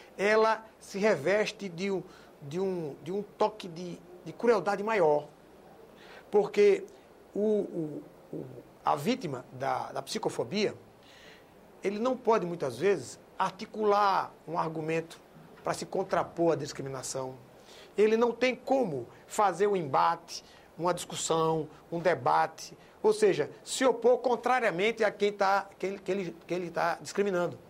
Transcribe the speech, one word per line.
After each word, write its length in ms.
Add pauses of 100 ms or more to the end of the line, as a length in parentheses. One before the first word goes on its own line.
(160)
ela 480 (140)
se 180
reveste 720
de 220
um, 140 (360)
de 200
um, 420
de 80
um 100
toque 460
de, 320 (260)
de 80
crueldade 520
maior. 420 (1040)
Porque 540 (500)
o, 60
o, 600 (300)
o, 120 (400)
a 100
vítima 560
da, 400
da 120
psicofobia, 720 (1080)
ele 160
não 180
pode, 300
muitas 320
vezes, 400 (180)
articular 960 (140)
um 100
argumento 680 (360)
para 120
se 100
contrapor 680
à 20
discriminação. 800 (640)
Ele 180
não 140
tem 240
como 540 (180)
fazer 400
um 80
embate, 680 (340)
uma 160
discussão, 760 (220)
um 80
debate, 800 (240)
ou 100
seja, 380 (140)
se 200
opor 340
contrariamente 840
a 80
quem 220
tá, 440
quem, 220
quem 220
ele, 160 (100)
quem 120
ele 120
tá 320
discriminando. 560 (120)